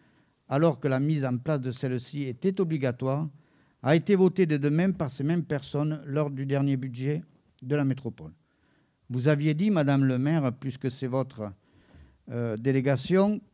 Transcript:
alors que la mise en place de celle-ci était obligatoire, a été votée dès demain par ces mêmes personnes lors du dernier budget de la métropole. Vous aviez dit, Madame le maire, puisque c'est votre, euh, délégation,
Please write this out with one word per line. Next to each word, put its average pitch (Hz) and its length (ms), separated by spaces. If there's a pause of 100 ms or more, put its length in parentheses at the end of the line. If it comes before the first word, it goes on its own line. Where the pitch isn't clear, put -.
(500)
alors 143 300
que 147 80
la 131 140
mise 147 240
en 123 120
place 143 220
de 127 120
celle-ci 127 520
était 190 380
obligatoire, 139 640 (560)
a 147 140
été 196 180
votée 185 300
dès 151 140
demain 151 320
par 156 200
ces 139 140
mêmes 165 180
personnes 151 640
lors 147 240
du 139 160
dernier 135 320
budget 131 440 (400)
de 131 140
la 147 80
métropole. 135 480 (800)
Vous 123 180
aviez 151 260
dit, 196 180
Madame 139 340
le 131 120
maire, 139 360
puisque 135 360
c'est 131 180
votre, 123 440 (800)
euh, 117 240
délégation, 135 840 (120)